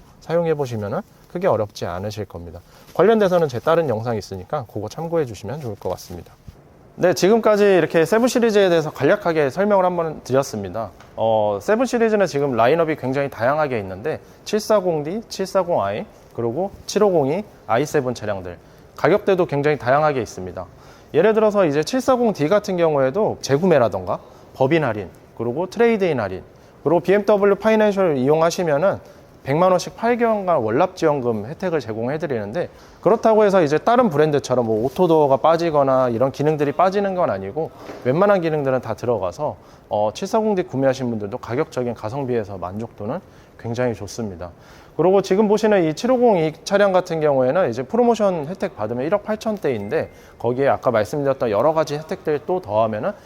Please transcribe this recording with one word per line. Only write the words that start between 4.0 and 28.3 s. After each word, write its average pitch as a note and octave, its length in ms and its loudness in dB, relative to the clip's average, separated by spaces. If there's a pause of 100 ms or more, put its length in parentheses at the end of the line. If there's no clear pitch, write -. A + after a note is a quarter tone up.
있으니까 F#2+ 540 -8
그거 G#2 180 -8
참고해 E3 360 -4
주시면 A#2 360 -10
좋을 A2+ 140 -8
것 G2 140 -8
같습니다. F2+ 440 -10 (640)
네, F3 160 2
지금까지 G#3+ 500 2
이렇게 F3 420 4
세븐 A3+ 220 2
시리즈에 G#3+ 420 2
대해서 D#3+ 200 2
간략하게 D#3 600 0
설명을 G3 340 2
한번 E3+ 400 -2
드렸습니다. G#2+ 680 -4 (260)
어, G#2+ 440 2
세븐 A3+ 240 0
시리즈는 A3 400 2
지금 C#3+ 300 -2
라인업이 D#3 400 2
굉장히 C3 340 -4
다양하게 C3 500 -2
있는데 G2+ 420 -8 (240)
칠사공 F#3 580 0
디, F#3+ 240 -8
칠사공 F3 560 -2
아이, G#2+ 220 -4 (300)
그리고 A#2+ 360 -4 (140)
칠오공 F3+ 460 2
이 G3 120 -2 (240)
아이 A#2+ 180 2
세븐 B2+ 280 -2
차량들 F#2+ 440 -8 (380)
가격대도 F3+ 500 0
굉장히 C#3+ 320 -2
다양하게 C#3 440 0
있습니다. F#2 440 -10 (480)
예를 G#3 200 4
들어서 G#3 320 2
이제 D3 180 0
칠사공 B3 500 0
디 D3 140 -2
같은 G3+ 300 0
경우에도 D3 640 0
재구매라던가 C3 800 2 (340)
법인 D3 320 2
할인, G#2 240 -4 (280)
그리고 B2+ 320 -4
트레이드인 G3 500 0
할인, F#2+ 240 -6 (400)
그리고 E3 180 2
비엠더블유 G3+ 540 2
파이낸셜 G3 600 2
이용하시면은 D#3+ 840 2 (440)